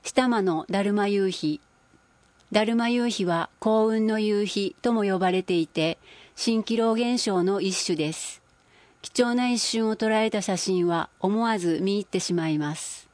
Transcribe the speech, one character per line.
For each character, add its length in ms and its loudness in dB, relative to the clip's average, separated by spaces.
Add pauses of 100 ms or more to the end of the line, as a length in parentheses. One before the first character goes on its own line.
下 240 0
間 140 2
の 280 0
だ 140 0
る 80 0
ま 160 2
夕 220 0
日。 300 -4 (920)
だ 120 2
る 120 0
ま 140 0
夕 180 0
日 160 -2
は 340 0
幸 300 2
運 180 0
の 140 0
夕 260 0
日 340 -4
と 120 0
も 100 0
呼 160 2
ば 140 2
れ 100 0
て 160 0
い 80 0
て、 320 -2 (380)
蜃 260 0
気 140 -2
楼 160 2
現 280 0
象 220 0
の 180 2
一 240 -2
種 120 0
で 160 -2
す。 280 -12 (600)
貴 100 -16 (100)
重 140 4
な 140 2
一 100 2
瞬 300 0
を 80 0
捉 260 2
え 80 0
た 120 -2
写 140 -2
真 300 0
は 320 0
思 240 0
わ 160 0
ず 240 0
見 120 2
入 80 0
っ 40 -10
て 140 -2
し 140 -2
ま 160 0
い 80 0
ま 180 -2
す。 380 -14